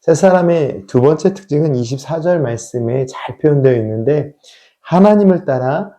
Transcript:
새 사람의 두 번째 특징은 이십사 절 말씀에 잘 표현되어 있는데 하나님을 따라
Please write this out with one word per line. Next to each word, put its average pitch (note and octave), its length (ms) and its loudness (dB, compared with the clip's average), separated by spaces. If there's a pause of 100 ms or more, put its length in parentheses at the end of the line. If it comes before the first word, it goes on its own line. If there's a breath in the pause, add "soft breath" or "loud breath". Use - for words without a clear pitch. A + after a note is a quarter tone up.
새 E3 120 2
사람의 E3+ 720 2
두 B2 140 0
번째 D#3 320 2
특징은 D3 420 -4
이십사 C3+ 460 -6
절 F3 180 0
말씀에 A#2+ 680 -4
잘 - 320 -14
표현되어 C#3+ 380 2
있는데 A2+ 580 -4 (480 soft breath)
하나님을 G3 640 2
따라 C#3 520 -4